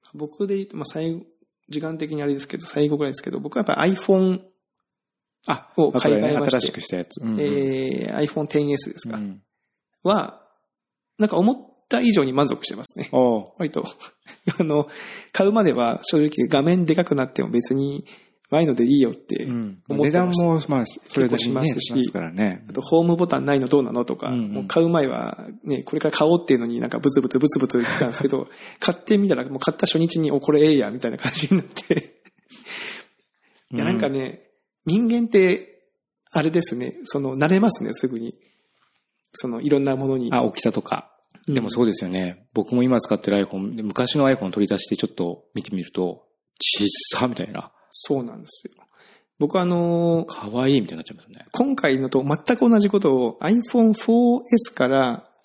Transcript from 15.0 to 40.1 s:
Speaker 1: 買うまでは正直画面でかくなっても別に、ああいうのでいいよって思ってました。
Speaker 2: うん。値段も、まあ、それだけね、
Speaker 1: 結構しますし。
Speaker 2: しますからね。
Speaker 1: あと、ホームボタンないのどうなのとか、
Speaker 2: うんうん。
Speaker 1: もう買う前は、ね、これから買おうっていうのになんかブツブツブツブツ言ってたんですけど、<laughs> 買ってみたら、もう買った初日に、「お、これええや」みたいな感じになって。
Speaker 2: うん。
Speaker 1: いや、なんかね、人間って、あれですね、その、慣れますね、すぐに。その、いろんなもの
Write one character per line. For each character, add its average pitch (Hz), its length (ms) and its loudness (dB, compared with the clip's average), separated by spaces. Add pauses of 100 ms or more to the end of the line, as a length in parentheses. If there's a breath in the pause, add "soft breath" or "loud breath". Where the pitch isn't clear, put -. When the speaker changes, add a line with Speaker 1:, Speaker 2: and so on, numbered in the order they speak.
Speaker 1:
買 190 140 2
う 208 60 4
ま 220 120 4
で 151 80 4
は 117 320 0
正 160 140 2
直 151 300 0
画 139 140 2
面 175 240 2
で - 80 2
か 175 100 2
く 151 100 0
な 135 100 0
っ 127 80 -10
て - 100 -2
も 117 80 -4
別 120 240 0
に、 139 300 -4 (440 loud breath)
あ 147 100 2
あ - 20 4
い 170 40 4
う 156 40 2
の 127 80 2
で 120 80 2
い 139 140 4
い - 20 6
よ 120 100 4
っ - 60 -10
て - 280 -6
思 - 0 -
っ 139 40 -8
て 123 60 -4
ま 117 100 -4 (140)
し - 100 -20
た。 143 60 -4
Speaker 2:
う - 20 -2
ん。 - 60 0
値 143 80 4
段 180 200 2
も、 170 380 2
ま 139 140 0
あ、 107 40 -2
そ - 340 -6
れ 127 80 4
だ 120 80 2
け 117 120 -2
ね、 120 60 0
Speaker 1:
結 143 80 0
構 - 0 -
し 156 40 2
ま - 0 -
す 131 140 0
し。 - 60 -2
Speaker 2:
し 120 80 -4
ま 131 100 2
す 113 80 -4
か 95 80 -4
ら 82 100 -8
ね。 95 380 -2
Speaker 1:
あ - 40 -16
と、 131 80 -4
ホ 165 200 2
ー 170 40 2
ム 170 120 2
ボ 175 100 0
タ 139 140 0
ン 135 40 -6
な 143 120 2
い 135 40 2
の 127 60 -4
ど 143 140 4
う - 20 -2
な 117 80 -4
の 123 140 -2
と 127 100 -6
か、 - 160 -8
Speaker 2:
う 123 60 -2
ん - 20 -2
う 117 40 -2
ん。 107 100 -4
Speaker 1:
も 104 80 -4
う 98 60 -8
買 165 180 2
う 170 40 2
前 156 200 2
は、 - 400 -6 (160)
ね、 127 180 -4
こ - 140 -8
れ 147 40 -2
か 156 100 0
ら - 60 -4
買 151 120 4
お 170 80 6
う - 40 2
っ 170 60 -14
て 139 80 4
い - 20 4
う 117 40 2
の 117 60 -4
に 120 120 -4
な 120 80 -4
ん 120 40 -6
か 117 100 -6
ブ 139 100 2
ツ 135 100 4
ブ 127 80 -2
ツ 127 120 0
ブ 147 80 4
ツ 143 100 2
ブ 135 80 2
ツ 127 120 0
言 117 80 0
っ - 60 -4
て - 60 -4
た 151 60 0
ん 123 60 -2
で - 40 -10
す - 80 -6
け 139 60 0
ど、 135 180 -2 (160)
<laughs> - 160 -20
買 - 160 0
っ - 40 -8
て 214 200 2
み 202 100 2
た 151 60 4
ら、 123 100 -2
も 135 120 -10
う - 20 -8
買 151 160 -2
っ - 20 -12
た - 100 0
初 - 120 0
日 165 220 2
に、 151 120 0
「お、 139 60 0
こ 151 140 0
れ 147 100 6
え 156 120 6
え - 20 4
や」 104 160 2
み 123 80 -8
た 120 80 -2
い - 20 0
な - 80 -8
感 - 140 -2
じ 156 180 -2
に 196 60 6
な 151 80 2
っ - 20 -14
て。 - 480 -4 (1600 loud breath)
Speaker 2:
う - 20 -12
ん。 117 40 -4
Speaker 1:
い - 20 -4
や、 147 40 -2
な 175 80 0
ん 190 60 0
か 143 100 0
ね、 135 340 -6 (420)
人 220 260 2
間 233 160 2
っ - 20 -8
て、 190 540 2 (480)
あ 156 100 0
れ 160 100 2
で 170 120 0
す 135 140 -4
ね、 127 260 -8
そ - 160 -6
の、 131 160 -4
慣 143 140 0
れ 190 100 6
ま 208 140 4
す - 100 -4
ね、 110 120 -4
す 131 120 -4
ぐ 120 140 -4
に。 117 180 -10 (960)
そ - 160 -8
の、 117 120 -6
い 143 80 -2
ろ 143 120 4
ん - 20 0
な 135 140 0
も 135 100 -4
の 135 120 0